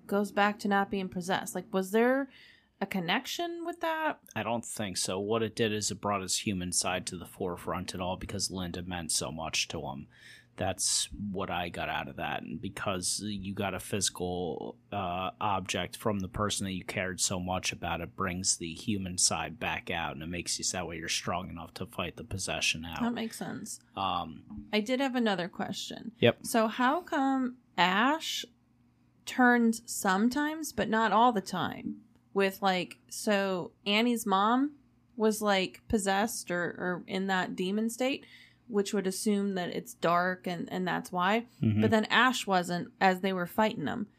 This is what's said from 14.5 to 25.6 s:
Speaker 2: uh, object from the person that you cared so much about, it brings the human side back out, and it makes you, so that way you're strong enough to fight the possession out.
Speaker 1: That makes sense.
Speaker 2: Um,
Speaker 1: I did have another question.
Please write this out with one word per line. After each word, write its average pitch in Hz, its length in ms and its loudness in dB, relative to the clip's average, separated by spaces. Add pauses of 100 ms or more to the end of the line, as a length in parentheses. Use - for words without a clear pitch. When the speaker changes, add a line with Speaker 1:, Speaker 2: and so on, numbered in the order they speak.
Speaker 2:
uh, 92 380 -4 (100)
object 95 560 -2
from 104 220 -2
the 92 100 -4
person 104 380 -2
that 95 80 -2
you 90 100 -6
cared 92 380 -4
so 95 180 0
much 92 320 -2
about, 85 300 -4
it 82 140 -10
brings 92 420 0
the 82 160 -6
human 95 420 -4
side 80 420 0
back 82 320 -4
out, 82 220 -2
and 69 100 -10
it 80 60 -8
makes 87 300 -4
you, - 60 -6
so - 120 -2
that 90 100 -4
way 82 120 -8
you're 80 100 -8
strong 90 400 -2
enough 82 260 -12
to 92 120 -8
fight - 300 -6
the 80 80 -10
possession 80 600 -2
out. 82 160 -6
Speaker 1:
That 240 140 0
makes 226 240 -6
sense. - 420 -8 (160)
Speaker 2:
Um, 90 460 -2 (320)
Speaker 1:
I 214 60 4
did 254 200 0
have 269 140 0
another 196 340 2
question. - 680 -8